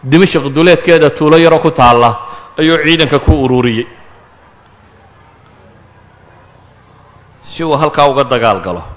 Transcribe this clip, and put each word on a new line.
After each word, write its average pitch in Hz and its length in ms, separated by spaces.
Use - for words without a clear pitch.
Dimashq 151 520
duleedkeeda 165 560
tuulo 151 280
yaro 165 220
ku 160 100
taalla 120 400
ayuu 160 260
ciidanka 151 360
ku 131 120
ururiyey 123 420
si - 220
uu 151 120
halkaa 147 320
uga 135 160
dagaal 113 360
galo. 87 220